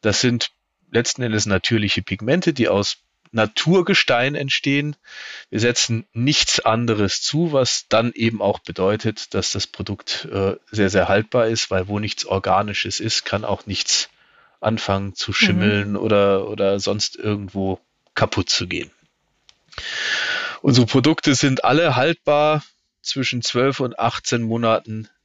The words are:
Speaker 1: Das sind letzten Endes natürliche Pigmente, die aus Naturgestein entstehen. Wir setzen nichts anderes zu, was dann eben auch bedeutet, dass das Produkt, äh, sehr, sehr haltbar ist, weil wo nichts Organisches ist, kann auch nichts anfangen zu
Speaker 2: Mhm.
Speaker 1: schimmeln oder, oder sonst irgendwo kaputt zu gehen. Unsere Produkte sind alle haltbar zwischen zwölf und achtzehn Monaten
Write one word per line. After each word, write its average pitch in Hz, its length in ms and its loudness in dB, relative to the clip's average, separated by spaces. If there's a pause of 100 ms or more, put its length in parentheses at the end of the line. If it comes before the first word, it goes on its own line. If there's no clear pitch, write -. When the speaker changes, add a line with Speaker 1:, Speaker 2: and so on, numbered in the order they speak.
Speaker 1:
Das 104 200 2
sind 120 300 2 (400)
letzten 120 320 0
Endes 110 240 0
natürliche 104 560 0
Pigmente, 143 500 0
die 127 160 2
aus 101 280 0 (360)
Naturgestein 135 1000 2
entstehen. 143 640 -2 (520)
Wir - 120 -2
setzen 117 500 0
nichts - 480 0
anderes 110 640 2
zu, 160 320 0
was 131 340 0
dann 117 240 2
eben 110 300 0
auch 101 180 0
bedeutet, 104 760 -2
dass 95 200 -2
das - 140 -4
Produkt, - 600 -8
äh, 98 280 -2 (120)
sehr, 101 200 2
sehr 92 180 2
haltbar 110 400 2
ist, 113 240 -2
weil 92 160 -2
wo 104 120 -4
nichts 104 260 -6
Organisches 98 760 -2
ist, - 240 -2
kann 101 220 -4
auch 101 200 -6
nichts - 440 -2 (500)
anfangen 101 560 -2
zu - 160 -6
Speaker 2:
Mhm. - 40 -2
Speaker 1:
schimmeln 101 600 2
oder, 101 540 2
oder 101 320 0
sonst 101 340 -4
irgendwo 98 640 -4 (360)
kaputt - 340 0
zu - 180 -2
gehen. 90 240 -8 (1700)
Unsere 127 240 4
Produkte 139 500 2
sind 131 280 0
alle 143 320 2
haltbar 151 680 2 (380)
zwischen 123 400 -4
zwölf 131 380 0
und 127 180 -4
achtzehn 117 440 -2
Monaten 113 680 0 (180)